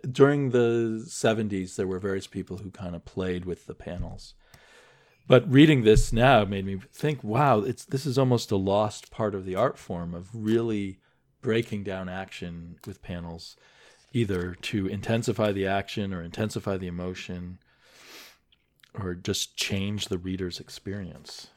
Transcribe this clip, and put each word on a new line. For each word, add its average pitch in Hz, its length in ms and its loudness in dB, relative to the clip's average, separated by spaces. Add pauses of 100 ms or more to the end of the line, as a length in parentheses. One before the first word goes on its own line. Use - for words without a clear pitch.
(100)
during 139 400 6
the 117 560 2
seventies, 104 680 0
there 98 100 -2
were 92 120 -2
various 98 280 -4
people 92 300 -8
who 104 140 -12
kind 87 260 -10
of - 80 -14
played 90 400 -4
with 87 220 -8
the - 80 -12
panels. 87 600 -10 (960)
But 127 240 8
reading 143 300 10
this 107 300 8
now 117 320 6
made 98 200 -4
me 98 160 -6 (120)
think, 147 300 -4
wow, 120 380 4
it's, 110 240 -4
this 135 220 -4
is 131 120 0
almost 127 320 2
a 101 60 2
lost 101 560 0
part 104 240 -4
of 92 80 -8
the 92 100 -6
art 113 240 0
form 85 360 -8
of 90 180 -12
really 110 640 0 (440)
breaking 110 420 -2
down 95 240 -8
action 87 680 -12 (100)
with 95 160 -16
panels, 85 540 -12 (560)
either 92 500 -2
to 98 240 -2
intensify 107 640 -2
the 98 140 -2
action 98 480 -4
or 85 80 -8
intensify 104 540 -4
the 92 100 -8
emotion 90 720 -10 (1400)
or 92 200 -6
just - 420 -6
change 101 500 -4
the 95 120 -4
reader's 92 400 -6
experience. - 1000 -14